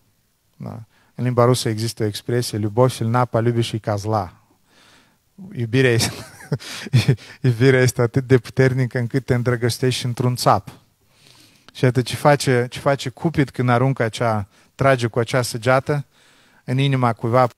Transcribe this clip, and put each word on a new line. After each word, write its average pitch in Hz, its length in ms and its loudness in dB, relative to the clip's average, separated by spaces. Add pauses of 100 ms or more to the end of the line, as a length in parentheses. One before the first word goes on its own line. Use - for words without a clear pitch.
(560)
Da. 110 280 -14 (380)
În 123 60 -2
limba 120 180 2
rusă 123 240 2
există 113 340 -4
o - 20 0
expresie, 117 520 -4
"Любовь 110 340 2
сильна, 120 340 0
полюбишь 117 480 -2
и 113 60 -6
козла." 104 540 -4 (1200)
Iubirea 127 380 2
este, 117 220 0 (680)
<laughs> - 600 0
iubirea 127 400 4
este 127 200 2
atât 123 260 -2
de 127 100 6
puternică 127 640 0
încât 120 260 -4
te - 80 -2
îndrăgostești 123 720 -2
într-un 123 300 -2
țap. 123 340 0 (1040)
Și - 120 0
atât 127 200 2
ce - 100 -8
face, 135 540 2
ce - 100 -14
face 139 300 -2
Cupid 151 400 -2
când 127 200 -2
aruncă 123 340 2
acea, 110 440 -2 (280)
trage 131 320 2
cu 117 120 -4
acea 123 220 -2
săgeată 131 640 -2 (580)
în 131 140 -4
inima 131 360 0
cuiva, 123 340 2 (100)